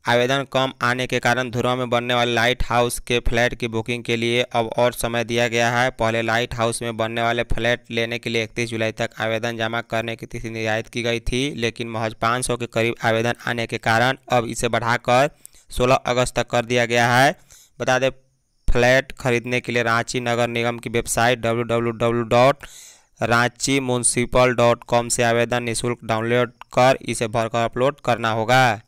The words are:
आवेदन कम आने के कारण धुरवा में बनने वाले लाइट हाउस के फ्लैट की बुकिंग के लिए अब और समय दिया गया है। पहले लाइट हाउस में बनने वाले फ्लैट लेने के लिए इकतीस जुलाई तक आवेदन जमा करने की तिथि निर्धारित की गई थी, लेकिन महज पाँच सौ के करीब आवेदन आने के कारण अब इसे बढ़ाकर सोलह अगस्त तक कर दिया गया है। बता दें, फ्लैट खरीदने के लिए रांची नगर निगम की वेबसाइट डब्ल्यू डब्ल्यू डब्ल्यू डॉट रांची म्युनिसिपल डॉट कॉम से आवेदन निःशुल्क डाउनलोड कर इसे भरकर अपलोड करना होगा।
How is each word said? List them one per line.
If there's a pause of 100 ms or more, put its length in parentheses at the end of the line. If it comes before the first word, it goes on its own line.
आवेदन
कम (100)
आने
के
कारण
धुरवा
में
बनने
वाले
लाइट
हाउस
के
फ्लैट
की
बुकिंग
के
लिए (100)
अब
और
समय
दिया
गया
है।
पहले
लाइट
हाउस
में
बनने
वाले
फ्लैट
लेने
के
लिए
इकतीस
जुलाई
तक
आवेदन
जमा
करने
की
तिथि
निर्धारित
की
गई
थी,
लेकिन
महज
पाँच
सौ
के
करीब (100)
आवेदन (120)
आने
के
कारण (100)
अब
इसे
बढ़ाकर (400)
सोलह (120)
अगस्त
तक
कर
दिया
गया
है। (440)
बता
दें, (580)
फ्लैट
खरीदने
के
लिए
रांची
नगर
निगम
की
वेबसाइट
डब्ल्यू
डब्ल्यू
डब्ल्यू
डॉट (540)
रांची
म्युनिसिपल
डॉट
कॉम
से
आवेदन
निःशुल्क
डाउनलोड (200)
कर
इसे
भरकर
अपलोड
करना
होगा।